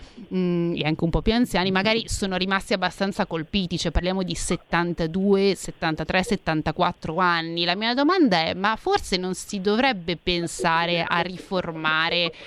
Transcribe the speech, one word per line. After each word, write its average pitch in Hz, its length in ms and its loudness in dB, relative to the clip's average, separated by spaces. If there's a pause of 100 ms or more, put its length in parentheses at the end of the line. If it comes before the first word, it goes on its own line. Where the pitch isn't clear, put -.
(340)
mm, 175 440 2
e - 80 -2
anche 156 180 0
un 170 60 2
po' 165 120 0
più 220 120 2
anziani, 226 380 2
magari 220 360 0
sono 190 300 -2
rimasti 190 340 -2
abbastanza 190 540 -2
colpiti, 170 520 -4
cioè 165 140 -4
parliamo 185 320 0
di 175 100 -6
settantadue, 180 1200 0
settantatré, 160 680 -2
settantaquattro 165 920 -2
anni. 170 480 0
La 180 100 2
mia 220 180 0
domanda 277 520 4
è: 180 80 -2
ma 202 240 0
forse 381 400 0
non 185 160 -2
si - 260 -8
dovrebbe 208 560 0
pensare 170 920 0
a 170 140 0
riformare 170 1120 -2 (160)